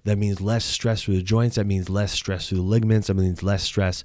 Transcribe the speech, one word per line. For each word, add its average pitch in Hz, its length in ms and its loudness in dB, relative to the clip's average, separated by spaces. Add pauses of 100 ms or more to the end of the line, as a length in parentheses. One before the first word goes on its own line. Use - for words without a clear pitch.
that 104 140 0
means 101 240 0
less 107 240 -2
stress - 380 -2
through 101 120 0
the 92 80 0
joints, 113 320 2
that 104 100 2
means 95 240 0
less 101 220 0
stress - 360 -6
through 98 120 -2
the 90 40 0
ligaments, 110 440 2
that 98 80 2
means 95 280 0
less 98 200 0
stress 95 420 -2